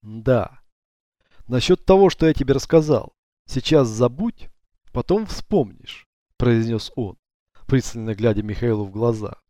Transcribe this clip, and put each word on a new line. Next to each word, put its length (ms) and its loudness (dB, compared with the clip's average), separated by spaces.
"Да. 580 -2
Насчёт 380 0
того, 240 6
что 180 0
я 60 4
тебе 200 0
рассказал. 640 2
Сейчас 420 2
забудь, 640 -4
потом 340 -2
вспомнишь", 800 -6
произнёс 600 0
он, 200 -8
пристально 480 -2
глядя 280 0
Михаилу 400 -2
в 80 -10
глаза. 480 -4